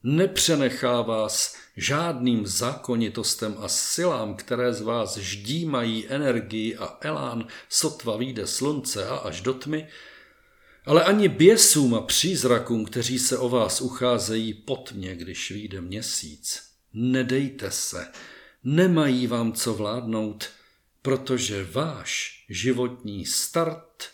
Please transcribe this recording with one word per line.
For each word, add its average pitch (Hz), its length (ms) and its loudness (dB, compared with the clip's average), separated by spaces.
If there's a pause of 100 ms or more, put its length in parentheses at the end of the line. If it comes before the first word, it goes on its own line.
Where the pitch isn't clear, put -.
Nepřenechá 139 920 2
vás 110 540 0 (200)
žádným 127 720 0
zákonitostem 113 1120 -2
a 104 100 -8
silám, 127 680 0
které 123 380 0
z 104 80 -4
vás 110 360 -2
ždímají 110 920 -2
energii 110 680 -2
a - 240 -10
elán, 131 460 -6 (220)
sotva - 480 -2
vyjde 117 300 -4
slunce 131 640 -4
a 135 80 -4
až 90 240 -8
do 123 140 -2
tmy, 156 340 -6 (960)
ale 160 200 6
ani 202 240 6
běsům 151 680 8
a 110 60 0
přízrakům, 120 840 2
kteří 123 340 -4
se 123 200 0
o 123 100 0
vás 117 320 2
ucházejí 113 760 0
po 131 220 -6
tmě, 95 400 -10
když 85 340 -8
vyjde 98 300 -8
měsíc. 87 840 -8 (300)
Nedejte 127 800 0
se, - 420 -6 (520)
nemají 147 600 4
vám 117 260 0
co 113 220 -2
vládnout, 110 760 -4 (540)
protože 131 640 0
váš 127 840 -6
životní 110 760 -2
start - 880 -2